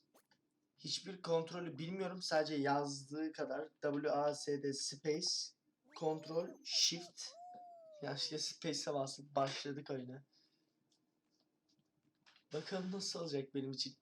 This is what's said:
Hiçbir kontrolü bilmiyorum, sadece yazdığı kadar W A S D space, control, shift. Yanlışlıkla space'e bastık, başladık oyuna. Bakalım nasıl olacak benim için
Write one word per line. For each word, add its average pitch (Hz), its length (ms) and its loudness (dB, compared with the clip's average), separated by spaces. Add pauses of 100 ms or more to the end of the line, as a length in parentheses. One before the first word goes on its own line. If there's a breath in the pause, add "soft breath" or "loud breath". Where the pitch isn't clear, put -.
(800)
Hiçbir 180 440 -4
kontrolü 165 560 2
bilmiyorum, 180 440 -2
sadece 156 320 4
yazdığı 143 800 2
kadar 143 360 -4 (140)
W 147 280 2
A 147 240 4
S 143 280 0
D 139 100 2
space, 151 560 0 (680)
control, 160 520 0 (160)
shift. - 580 2 (800)
Yanlışlıkla 143 360 -2
space'e - 560 0
bastık, 135 420 -2
başladık 143 540 2
oyuna. 127 340 -4 (2250 soft breath)
Bakalım 185 400 -2
nasıl 190 280 -2
olacak 143 340 0
benim 135 180 0
için 135 300 -2